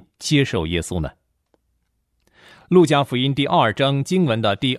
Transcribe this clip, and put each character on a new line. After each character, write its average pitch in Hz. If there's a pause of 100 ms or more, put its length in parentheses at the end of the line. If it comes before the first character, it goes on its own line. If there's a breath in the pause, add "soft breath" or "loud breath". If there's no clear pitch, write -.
(180)
接 143
受 87
耶 82
稣 87
呢？ 76 (1600 soft breath)
《路 175
加 143
福 127
音》 131
第 139
二 139
章 139
经 185
文 113
的 101
第 127